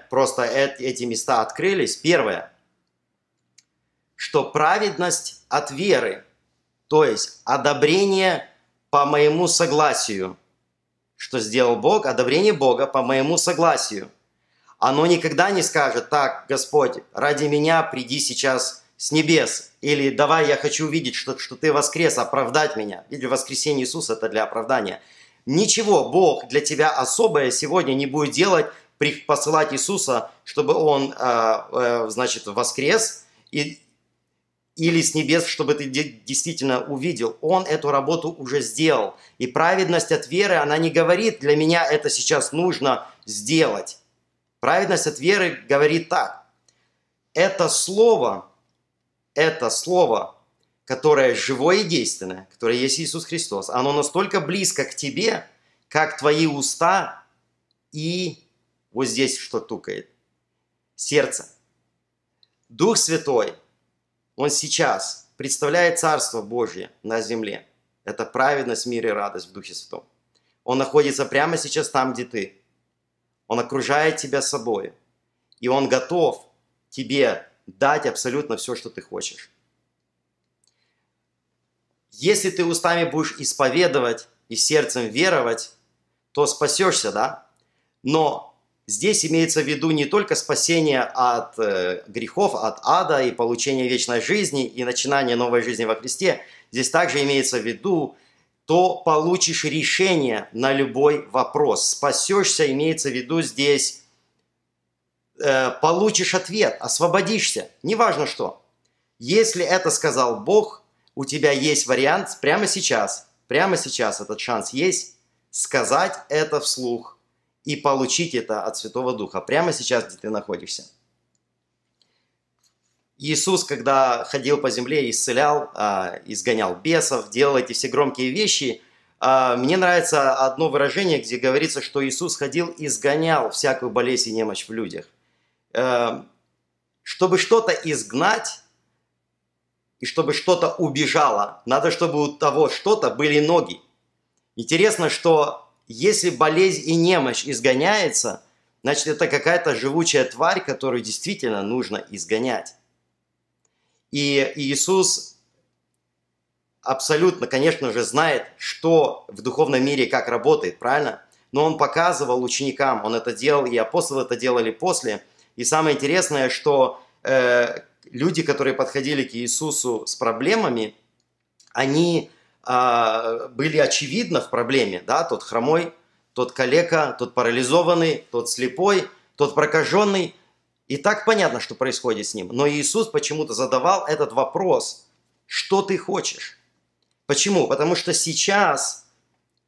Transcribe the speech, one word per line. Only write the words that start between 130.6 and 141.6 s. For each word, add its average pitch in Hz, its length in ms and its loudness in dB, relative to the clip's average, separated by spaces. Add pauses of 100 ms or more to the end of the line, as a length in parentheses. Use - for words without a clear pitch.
выражение, 143 500 0
где 113 160 -6
говорится, 127 460 0
что 139 200 -4
Иисус 135 340 -4
ходил, 165 420 -4
изгонял 147 720 0
всякую 131 400 -2
болезнь 120 400 0
и - 20 -6
немощь 107 340 -4
в 110 60 -14
людях. 95 340 -8 (680)
Э, 120 480 0 (800)
чтобы 185 340 0
что-то 220 360 4
изгнать 156 920 -2 (1400)
и 123 80 -10
чтобы 147 260 0
что-то 170 440 2
убежало, 139 920 0